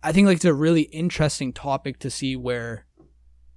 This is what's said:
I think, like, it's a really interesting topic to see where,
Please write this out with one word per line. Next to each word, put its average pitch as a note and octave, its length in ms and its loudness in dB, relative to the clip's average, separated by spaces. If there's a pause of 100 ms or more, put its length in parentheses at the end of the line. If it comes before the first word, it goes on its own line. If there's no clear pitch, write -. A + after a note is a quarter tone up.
I D#3+ 100 -4
think, G3 140 6
like, F#3 100 4
it's D#3+ 80 -2
a E3 100 4
really D#3 280 4
interesting D#3 720 -4
topic C#3 480 -6
to C3 100 -8
see C3 260 -4
where, A#2+ 500 -8 (720)